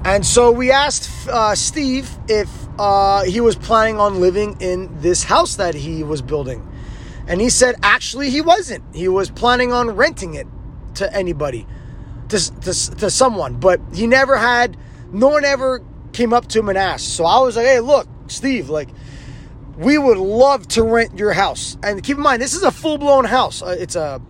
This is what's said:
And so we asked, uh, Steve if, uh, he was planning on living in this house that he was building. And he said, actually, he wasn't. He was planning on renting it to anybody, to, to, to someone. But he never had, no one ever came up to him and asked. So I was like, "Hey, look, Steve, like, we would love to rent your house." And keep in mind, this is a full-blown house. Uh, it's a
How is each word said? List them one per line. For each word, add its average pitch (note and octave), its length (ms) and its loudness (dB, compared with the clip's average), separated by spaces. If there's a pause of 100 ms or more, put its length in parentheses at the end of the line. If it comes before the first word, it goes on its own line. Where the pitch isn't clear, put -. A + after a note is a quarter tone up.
And F#3+ 220 2
so A#3+ 260 6
we B3 200 2
asked, C#4 380 2 (200)
uh, A3 240 2
Steve C4 560 -4 (180)
if, G#3+ 220 0 (300)
uh, G3 440 4
he F#3 160 -2
was A#3 160 4
planning A3 440 2
on G3+ 200 2
living F#3+ 400 2
in F#3 300 -4 (100)
this E3+ 240 0
house E4+ 320 2
that F3 200 -2
he D#3 280 -8
was D3 180 -6
building. C3 460 -6 (600)
And F3 120 -2
he A#3+ 100 2
said, B3 340 4
actually, B3 460 0
he C#4+ 120 -2
wasn't. E4 420 2 (100)
He F3 140 -4
was F#3 220 0
planning B3 420 2
on A#3+ 240 -2
renting F#3+ 380 -2
it C#3 140 -12 (480)
to G3 180 -4
anybody, D3 540 -4 (600)
to, - 320 -2
to, - 340 -6
to G3+ 160 -2
someone. F#3 440 2
But F3+ 240 4 (140)
he G#3+ 140 -2
never C4 300 4
had, A#3+ 380 2 (360)
no G#3+ 160 4
one D4 180 4
ever C4 360 0 (320)
came A#3 200 0
up A#3+ 140 2
to A3 120 0
him G#3 100 -2
and F#3+ 80 0
asked. F3 380 -2
So E3 100 0
I G#3 160 6
was A#3+ 160 2
like, A#3 100 0
"Hey, C4 120 6
look, C4 280 2 (200)
Steve, A#3+ 420 -4
like, D3 200 -4 (880)
we B3 220 4
would B3 180 4
love A#3+ 520 2
to A3+ 120 2
rent A3+ 380 0
your G#3 140 0
house." E3 500 -2
And G3+ 180 -4
keep C#4 160 -4
in C#4+ 60 -6
mind, C4 180 2
this C4 140 -4
is F#4+ 80 -4
a C#4+ 80 4
full-blown C#4+ 540 2
house. G#3+ 360 0
Uh, F3+ 160 -6
it's F3 180 -8
a D3 240 -4 (100)